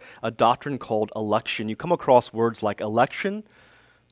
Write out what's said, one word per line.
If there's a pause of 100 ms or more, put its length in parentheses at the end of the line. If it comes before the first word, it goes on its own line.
(220)
a
doctrine
called
election.
You
come
across
words
like
election, (680)